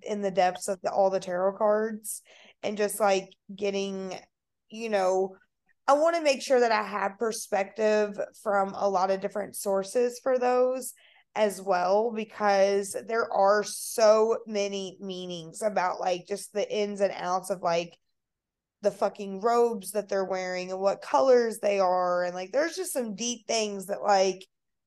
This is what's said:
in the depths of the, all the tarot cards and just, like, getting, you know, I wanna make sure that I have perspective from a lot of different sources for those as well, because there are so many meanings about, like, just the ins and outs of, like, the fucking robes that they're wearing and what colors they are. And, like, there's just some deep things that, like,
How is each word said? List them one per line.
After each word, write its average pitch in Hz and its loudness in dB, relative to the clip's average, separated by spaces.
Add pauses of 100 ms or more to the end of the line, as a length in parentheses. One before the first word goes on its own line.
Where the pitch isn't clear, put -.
in 208 -4
the 196 0
depths 180 2
of 196 -4
the, - -4
all 190 4
the 185 0
tarot 185 -2
cards 214 0 (400)
and 202 -6
just, 208 -2
like, 196 2 (260)
getting, 196 -4 (500)
you 220 -10
know, 190 0 (520)
I 269 6
wanna 330 2
make 294 0
sure 254 2
that 233 4
I 214 2
have 196 -4
perspective 214 -2 (240)
from 196 0
a 202 -2
lot 190 2
of 190 0
different 196 -8
sources 208 -2
for 254 0
those 247 0 (420)
as 202 0
well, 190 2
because 202 2 (120)
there 226 -2
are 196 4
so 220 4
many 202 -4
meanings 180 -10
about, 196 0
like, 180 -2
just 196 -8
the 196 -2
ins 208 -2
and 190 2
outs 180 -4
of, 185 -6
like, 170 -2 (840)
the 202 0
fucking 196 -4
robes 233 2
that 202 -2
they're 190 0
wearing 185 -4
and 185 -4
what 190 0
colors 247 4
they 202 2
are. 180 2
And, 180 -4
like, 190 -10
there's 311 0
just 370 -6
some 233 -4
deep 240 -8
things 208 -2
that, - -6
like, 190 2 (420)